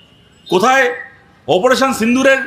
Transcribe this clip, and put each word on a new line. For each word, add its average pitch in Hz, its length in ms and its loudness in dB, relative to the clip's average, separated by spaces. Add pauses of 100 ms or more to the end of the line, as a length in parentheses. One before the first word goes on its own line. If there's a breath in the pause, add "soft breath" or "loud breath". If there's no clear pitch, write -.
(500)
কোথায় 247 460 0 (520)
অপারেশন 247 460 0
সিন্দুরের 262 540 0